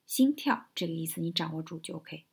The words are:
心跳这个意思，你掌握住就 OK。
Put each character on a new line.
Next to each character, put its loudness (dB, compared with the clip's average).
心 6
跳 0
这 -2
个 -2
意 -2
思， -4
你 0
掌 -2
握 -4
住 -8
就 -10
OK。 -12